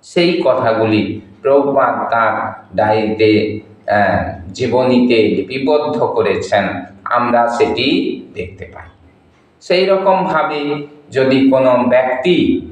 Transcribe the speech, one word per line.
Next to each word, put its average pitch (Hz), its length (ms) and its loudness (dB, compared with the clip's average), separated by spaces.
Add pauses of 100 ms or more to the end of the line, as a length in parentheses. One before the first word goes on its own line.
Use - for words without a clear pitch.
সেই 175 440 0
কথাগুলি 110 760 0 (200)
প্রভুপাদ 135 720 0
তার 110 520 -2 (120)
ডায়েরিতে, 107 840 0 (320)
আহ, 92 600 -2
জীবনীতে 123 720 2
লিপিবদ্ধ 139 800 0
করেছেন, 98 640 -2 (380)
আমরা 120 420 0
সেটি 120 760 -2 (120)
দেখতে - 320 -14
পাই। - 240 -20 (720)
সেই 185 240 0
রকমভাবে 160 1000 0 (260)
যদি 135 380 2
কোনো 127 380 2
ব্যক্তি 156 760 2 (100)